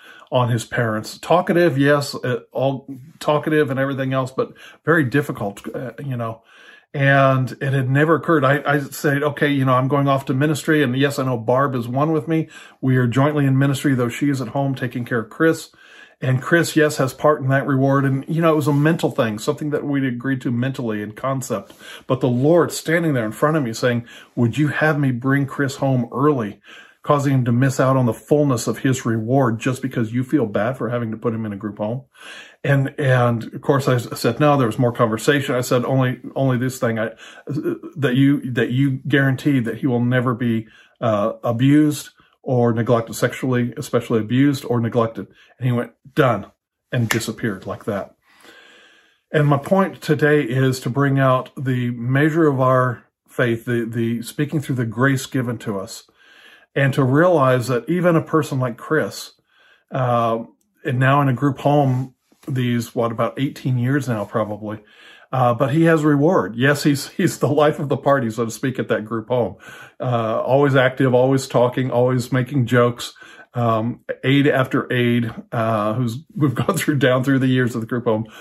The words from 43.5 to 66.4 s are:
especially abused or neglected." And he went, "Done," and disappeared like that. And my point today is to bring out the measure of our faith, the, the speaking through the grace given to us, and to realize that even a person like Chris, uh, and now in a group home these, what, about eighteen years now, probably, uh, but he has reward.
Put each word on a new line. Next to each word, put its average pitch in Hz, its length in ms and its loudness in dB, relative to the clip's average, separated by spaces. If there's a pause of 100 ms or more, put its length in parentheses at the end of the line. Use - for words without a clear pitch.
especially - 420 -2
abused 131 460 0
or 120 160 -2
neglected." 113 480 -2 (300)
And 123 80 -4
he 123 60 0
went, 120 200 -4 (220)
"Done," 117 320 0 (440)
and 120 180 -2
disappeared 110 560 -4
like 98 200 -12
that. 101 320 -8 (1160)
And 147 140 2
my 143 120 4
point 190 440 -2
today 147 400 2
is 131 380 0
to 131 100 -6
bring 139 300 0
out 127 360 0
the 127 360 -4
measure 143 560 2
of 131 120 0
our 127 440 2 (240)
faith, 117 380 -2
the, 120 220 -2
the 117 340 -4
speaking 151 380 -4
through 135 160 -4
the 127 80 -2
grace 131 420 0
given 123 320 -4
to 104 200 -6
us, - 320 -14 (640)
and 139 200 2
to 139 100 2
realize 131 640 4
that 120 200 -2
even 170 280 2
a 156 60 2
person 147 360 -2
like 127 180 -4
Chris, - 580 -4 (580)
uh, 120 500 0 (420)
and 127 140 -2
now 135 240 4
in 139 60 2
a 127 60 2
group 135 240 0
home 135 560 2 (320)
these, 123 480 -2
what, 117 180 0
about 113 260 -4
eighteen 135 400 -2
years 127 300 0
now, 107 160 -2
probably, 104 540 -6 (540)
uh, 123 200 2
but 120 180 0
he 160 120 2
has 165 200 4
reward. 143 540 2